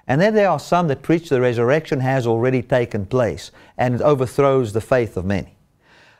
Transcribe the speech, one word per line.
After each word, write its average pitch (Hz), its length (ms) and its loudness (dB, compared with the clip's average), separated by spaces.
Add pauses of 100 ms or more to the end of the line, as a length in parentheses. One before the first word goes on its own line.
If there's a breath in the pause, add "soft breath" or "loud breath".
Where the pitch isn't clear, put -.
And 131 120 0
then 214 140 2
there 202 160 4
are 151 100 0
some 175 280 0
that 135 160 -4
preach 165 260 -2
the 131 100 2
resurrection 127 640 0
has 131 260 0
already 120 360 0
taken 117 420 -2
place 110 460 -4 (260 loud breath)
and 123 180 0
it - 60 -4
overthrows 135 720 2
the 110 80 -2
faith 120 340 0
of 90 80 -6
many. 95 320 -4 (640 soft breath)